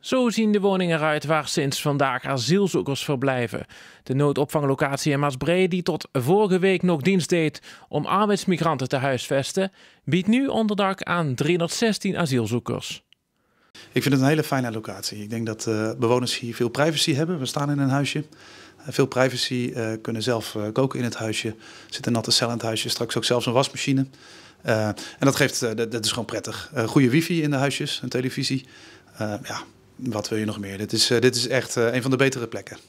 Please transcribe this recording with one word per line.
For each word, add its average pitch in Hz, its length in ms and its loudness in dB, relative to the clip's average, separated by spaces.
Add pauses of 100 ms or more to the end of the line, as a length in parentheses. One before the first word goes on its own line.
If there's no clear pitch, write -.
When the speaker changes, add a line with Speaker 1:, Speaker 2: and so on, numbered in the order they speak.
Speaker 1:
Zo 254 260 2
zien 214 220 2
de 208 80 4
woningen 185 360 2
eruit 151 280 0
waar 151 240 0
sinds 139 340 0
vandaag 139 420 0
asielzoekers 139 800 0
verblijven. 127 640 -2 (360)
De - 120 -4
noodopvanglocatie 143 960 0
in 139 80 2
Maasbree, 147 480 2
die 180 140 0
tot 156 300 -4
vorige 180 460 4
week 185 240 2
nog 170 200 2
dienst 180 260 2
deed 160 340 0 (260)
om - 180 -2
arbeidsmigranten 175 800 2
te 147 80 0
huisvesten, 139 760 0 (320)
biedt 175 240 0
nu 254 180 4
onderdak 208 560 0
aan 165 320 0
driehonderdzestien 175 840 0
asielzoekers. 120 840 -2 (920)
Speaker 2:
Ik 123 100 0
vind 135 120 2
het 131 80 4
een 131 60 6
hele 156 140 4
fijne 131 280 -2
locatie. 104 520 -10
Ik 104 80 -10
denk 113 160 -4
dat, 110 200 -6
eh, 110 320 0
bewoners 123 400 2
hier 117 160 -8
veel 120 140 0
privacy 151 460 0
hebben. 165 240 -2
We 131 80 -4
staan 143 240 -2
in 147 80 0
een 139 100 2
huisje. 143 360 0 (540)
Eh, - 100 -20
veel - 180 2
privacy, 123 680 0
eh, 117 120 -4 (160)
kunnen 110 200 -4
zelf, 113 320 -2
eh, 107 80 -4 (100)
koken 131 260 0
in 127 60 -2
het 113 120 -4
huisje. 110 320 -4
Er 110 60 -6 (340)
zit - 180 -8
een 131 60 0
natte 113 180 0
cel 117 180 2
in 117 60 -2
het 113 80 -6
huisje, 113 260 -2
straks 120 280 -4
ook 117 80 -2
zelfs 123 220 2
een 123 60 0
wasmachine. 135 540 0 (560)
Eh, 110 260 2
en 104 80 -4 (220)
dat 135 180 4
geeft, - 260 2
eh, 117 120 -2
dat, 113 180 -2
dat 117 120 -4
is 107 60 0
gewoon 117 140 -4
prettig. - 500 -8
Eh, 120 100 0
goede 123 260 6
wifi 165 320 2
in 147 80 0
de 143 60 0
huisjes, 139 460 -2
een 127 60 -6
televisie. 127 580 -2 (500)
Eh, 107 260 -4
ja, - 200 -10 (320)
wat 110 340 -4
wil 110 100 -2
je 110 60 0
nog 107 160 -6
meer? 98 180 -8
Dit 107 140 -6
is, - 180 2
eh, 120 100 4
dit 123 160 4
is 120 120 -2
echt, 123 280 -2
eh, 120 180 2
een 127 80 0
van 135 80 -2
de 131 60 2
betere 131 300 0
plekken. 101 300 -12 (120)